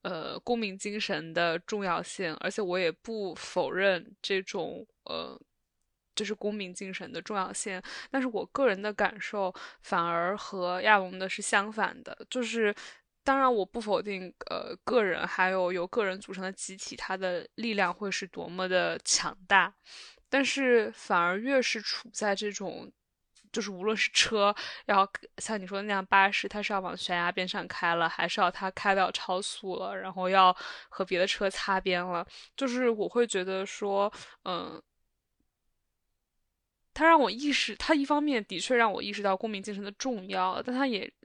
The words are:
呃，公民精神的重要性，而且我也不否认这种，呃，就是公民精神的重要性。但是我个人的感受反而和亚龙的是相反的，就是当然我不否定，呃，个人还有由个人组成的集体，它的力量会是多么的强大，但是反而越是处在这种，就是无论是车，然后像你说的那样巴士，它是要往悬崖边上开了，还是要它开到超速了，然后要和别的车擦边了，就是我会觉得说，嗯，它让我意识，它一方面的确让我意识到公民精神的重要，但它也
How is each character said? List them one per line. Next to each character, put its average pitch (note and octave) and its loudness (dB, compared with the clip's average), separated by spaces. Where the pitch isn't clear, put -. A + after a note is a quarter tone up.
呃， F3 -6
公 A#3+ -2
民 G3 -6
精 G#3 -8
神 E3 -6
的 E3+ 2
重 G3+ -6
要 E3+ 0
性， F3 -6
而 - -4
且 A3 -4
我 F3+ -2
也 F3 2
不 G3+ -6
否 - -2
认 F#3 0
这 G3 0
种， F#3+ -8
呃， - -8
就 G#3+ -2
是 G#3 -4
公 G#3 -4
民 G3 -8
精 F#3+ -10
神 F#3+ -10
的 - -8
重 G#3+ -6
要 F#3+ -4
性。 F#3+ -6
但 C4+ 0
是 B3+ 0
我 G#3+ -2
个 C#4 2
人 G3 4
的 G#3+ -4
感 G#3 0
受 G3 -4
反 F3 0
而 E3+ 0
和 F3+ -4
亚 G#3+ 8
龙 F#3 -2
的 F#3+ -4
是 G3+ -6
相 G#3 2
反 G#3+ -2
的， - -12
就 B3+ -2
是 A3 0
当 C4+ 2
然 C4 6
我 G3+ 2
不 A#3+ -8
否 G#3 0
定， F#3+ -8
呃， - -6
个 A3+ 4
人 F3 0
还 F#3 2
有 F#3 2
由 F3+ -2
个 A3 0
人 F#3+ -2
组 G3 -14
成 F#3+ -8
的 F#3+ -4
集 F#3+ -10
体， - -12
它 - -6
的 F3+ -4
力 A3+ -2
量 F#3 2
会 G3 -6
是 F#3+ -4
多 F3 -10
么 F#3 -4
的 F3 2
强 - 0
大， F#3+ 6
但 C4+ 4
是 A#3+ 4
反 - 0
而 F3 2
越 C4 4
是 A#3 0
处 - -6
在 G#3 0
这 G#3 -4
种， - -10
就 A#3 -2
是 G3 -4
无 F3+ -8
论 A3 0
是 - 0
车， G#3 4
然 G3+ 4
后 G3 6
像 G#3+ -6
你 F#3 -12
说 G3 -6
的 G3 -4
那 G#3 -2
样 F#3+ 0
巴 G3 8
士， G3+ -2
它 G#3 -6
是 G#3 -2
要 G3 2
往 F3 -6
悬 F3+ -2
崖 F3 2
边 F#3 0
上 F#3 -4
开 E3+ 0
了， E3+ 4
还 - -2
是 F#3+ -2
要 F3+ 6
它 F#3+ -6
开 - 2
到 F#3+ 4
超 F#3 -2
速 F#3+ -8
了， F#3+ -6
然 F#3+ -8
后 F3+ -2
要 F#3 8
和 - -2
别 F3+ 0
的 F#3 6
车 G3 0
擦 F#3+ 0
边 F3+ 0
了， F3 -2
就 C4+ -2
是 B3 2
我 G#3 0
会 A#3+ 4
觉 F#3+ -2
得 F#3+ -2
说， G3+ 0
嗯， F3+ -6
它 D4+ 2
让 E4 10
我 A#3 6
意 C4+ -2
识， A#3 0
它 - 2
一 C#4 2
方 D4 2
面 C4+ 0
的 F3+ -6
确 B3 2
让 A3+ 6
我 - -4
意 G3+ -6
识 G#3 -6
到 G3 2
公 G#3 -4
民 G3+ -6
精 G#3 -8
神 G3 -8
的 G3+ -8
重 G#3 -6
要， F#3 -2
但 B3 -4
它 C4+ 2
也 G#3 -2